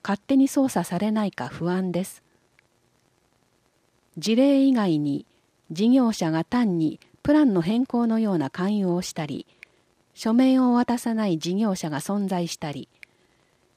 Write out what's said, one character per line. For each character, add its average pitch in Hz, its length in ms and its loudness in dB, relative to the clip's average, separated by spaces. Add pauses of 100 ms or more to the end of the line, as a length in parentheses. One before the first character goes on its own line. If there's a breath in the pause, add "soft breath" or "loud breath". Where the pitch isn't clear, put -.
勝 202 180 -4
手 277 160 2
に 269 100 6
操 269 220 0
作 175 160 -2
さ 175 140 -4
れ 208 100 -2
な 214 160 0
い 190 60 -2
か - 160 -8
不 170 240 -4
安 185 200 -2
で 175 120 -2
す。 - 180 -16 (2000)
事 202 180 -2
例 269 280 4
以 269 100 4
外 196 240 2
に、 147 300 -4 (440)
事 196 180 0
業 247 220 4
者 170 200 -2
が 160 120 0
単 220 360 0
に 156 200 -2 (220 soft breath)
プ 294 120 2
ラ 302 100 6
ン 240 100 4
の 175 80 2
変 220 240 0
更 240 220 -2
の 226 120 0
よ 214 140 0
う 175 60 0
な 135 100 -2
勧 196 280 -2
誘 196 100 0
を 175 160 0
し - 100 -10
た 151 140 -8
り、 - 180 -10 (680 soft breath)
書 226 180 -2
面 262 380 4
を - 20 2
渡 240 240 0
さ 233 160 -4
な 220 140 -2
い 170 100 0
事 165 160 -4
業 202 220 0
者 160 160 -6
が 143 80 -4
存 202 280 -4
在 175 200 -2
し - 100 -10
た 156 140 -8
り、 139 180 -12 (880 soft breath)